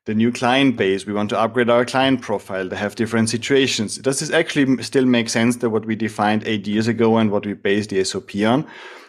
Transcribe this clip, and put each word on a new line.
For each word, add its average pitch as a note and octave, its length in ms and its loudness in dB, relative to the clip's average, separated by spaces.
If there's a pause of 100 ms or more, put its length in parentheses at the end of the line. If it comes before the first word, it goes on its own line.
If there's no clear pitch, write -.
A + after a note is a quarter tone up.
the A2 80 -4
new A2+ 180 2
client B2+ 460 2
base. F#2+ 280 0
We G#2 60 -6
want G#2 180 -2
to G#2+ 80 -2
upgrade A2+ 300 0
our A#2+ 160 4
client C3 380 0
profile. F#2+ 440 -6
They F#2 100 -8
have G2+ 180 -4
different A2+ 340 0
situations. A#2+ 720 0
Does C3+ 220 -2
this D#3 120 -6
actually D#3 300 0
m-, C3 200 2
still C3 220 0
make A#2+ 240 2
sense A#2+ 300 2
that A#2+ 120 0
what G#2+ 140 -2
we A2 120 -2
defined G#2+ 500 0
eight G#2 200 -2
years G#2+ 220 0
ago A2+ 300 2
and A2 120 2
what G2+ 160 -2
we G2+ 60 -4
based G#2 380 0
the F#2+ 100 0
S F#2+ 140 -2
O F#2+ 80 -6
P G2+ 240 -4
on?" C3 200 2 (420)